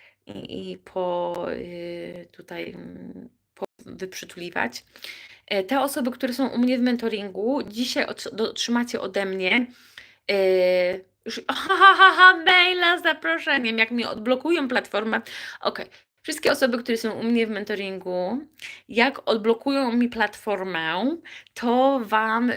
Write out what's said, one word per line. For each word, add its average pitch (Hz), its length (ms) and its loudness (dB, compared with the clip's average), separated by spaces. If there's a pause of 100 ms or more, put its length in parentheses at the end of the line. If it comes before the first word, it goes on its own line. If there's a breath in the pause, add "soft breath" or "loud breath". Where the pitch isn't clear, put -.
(260 loud breath)
I, 190 460 -12
i 185 60 -14
po, 175 580 -6 (140)
y, 175 840 -12
tutaj, 170 380 -14
mm, 175 580 -16 (260)
po-, - 100 -12 (220)
wyprzytuliwać. - 1000 -10 (600 loud breath)
E, 196 180 -2
te 269 160 0
osoby, 277 300 -2
które 254 220 -6
są 262 160 -2
u - 100 -6
mnie 247 200 2
w - 20 0
mentoringu, 226 880 -2
dzisiaj 247 380 -4
otr-, - 280 -10
do-, 220 160 -2
otrzymacie 240 500 -2
ode 196 240 -4
mnie, 190 420 0 (640 loud breath)
e, 208 40 0 (880)
już, - 200 -10
<laughs> - 40 -20
ha, 359 300 -2
ha, 381 180 12
ha, 381 200 10
ha, 370 200 10 (100)
maila 359 520 4
z - 40 -10
zaproszeniem, 311 760 0
jak 226 120 2
mi 240 140 -2
odblokują 254 640 0
platformę. 220 520 -2 (400 loud breath)
Okej. - 260 -6 (360 loud breath)
Wszystkie - 300 -2
osoby, 254 260 0
które 233 200 -4
są 220 140 -4
u - 100 -8
mnie 226 240 2
w 220 40 -6
mentoringu, 196 880 -6 (500 loud breath)
jak 240 400 0
odblokują 233 640 0
mi 240 160 2
platformę, 196 1080 -2 (380 loud breath)
to 254 500 2
Wam 220 520 0